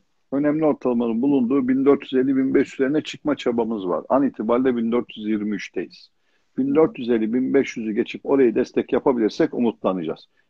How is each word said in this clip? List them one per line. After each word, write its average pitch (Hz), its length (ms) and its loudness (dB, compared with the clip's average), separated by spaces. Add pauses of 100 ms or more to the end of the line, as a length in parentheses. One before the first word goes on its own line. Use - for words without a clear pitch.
(320)
önemli 147 320 0
ortalamanın 120 580 0
bulunduğu 135 460 2
bin 131 160 0
dört 139 180 4
yüz - 120 -6
elli, 131 220 2
bin 135 180 0
beş 139 180 2
yüzlerine 139 300 0
çıkma - 340 -6
çabamız 113 520 -2
var. 78 200 -2
An 139 180 2
itibariyle 120 500 0
bin 113 160 -2
dört 120 240 -4
yüz 107 100 -10
yirmi 107 300 -2
üçteyiz. - 540 -10 (500)
bin 139 140 0
dört 156 240 4
yüz 120 120 -4
elli, 110 220 0
bin 131 220 0
beş 139 220 0
yüzü 110 160 -4
geçip - 340 -4
orayı 135 280 4
destek 123 380 -2
yapabilirsek 127 600 0
umutlanacağız. 92 760 -4 (220)